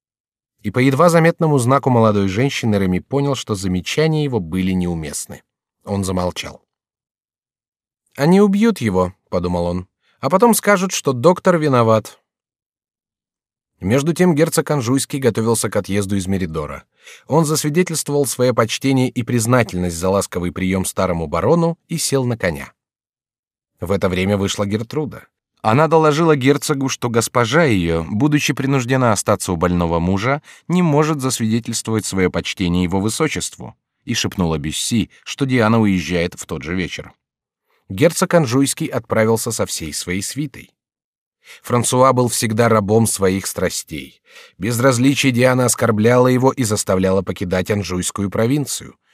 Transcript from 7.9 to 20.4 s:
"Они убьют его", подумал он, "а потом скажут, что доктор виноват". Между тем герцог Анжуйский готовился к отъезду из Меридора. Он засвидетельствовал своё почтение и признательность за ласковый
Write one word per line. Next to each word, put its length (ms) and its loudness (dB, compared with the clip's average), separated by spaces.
"Они 240 4
убьют 420 2
его", 320 0
подумал 360 -2
он, 220 -4
"а 100 -4
потом 240 4
скажут, 380 0
что 200 -2
доктор 460 2
виноват". 640 2
Между 320 0
тем 200 4
герцог 380 0
Анжуйский 480 -2
готовился 500 0
к 60 -4
отъезду 400 -2
из 100 -2
Меридора. 600 -4
Он 180 2
засвидетельствовал 800 0
своё 280 0
почтение 560 0
и 120 -4
признательность 760 0
за 120 -2
ласковый 420 -2